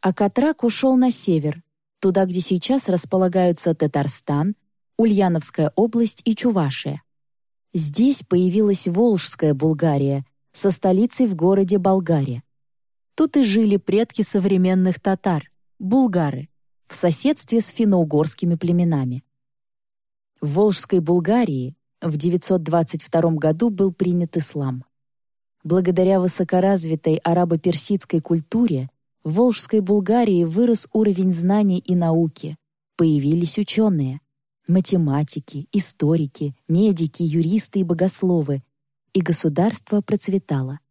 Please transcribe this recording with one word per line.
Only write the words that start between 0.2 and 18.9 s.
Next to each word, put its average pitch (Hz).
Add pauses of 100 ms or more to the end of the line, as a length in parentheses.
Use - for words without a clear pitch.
ушел 262
на 254
север, 160 (360)
туда, 190
где 180
сейчас 214
располагаются 180
Татарстан, 147 (420)
Ульяновская 185
область 226
и 220
Чувашия. 147 (720)
Здесь 190
появилась 185
Волжская 180
Болгария 139 (280)
со -
столицей 196
в 196
городе 190
Болгаре. 165 (720)
Тут -
и 285
жили 208
предки 208
современных 185
татар — 185 (280)
булгары, 180 (400)
в -
соседстве 226
с 214
финно-угорскими 170
племенами. 160 (1160)